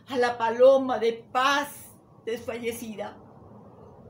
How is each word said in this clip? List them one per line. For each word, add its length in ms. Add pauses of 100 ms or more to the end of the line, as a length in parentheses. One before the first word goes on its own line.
a 80
la 220
paloma 600
de 340
paz 580 (340)
desfallecida. 920 (920)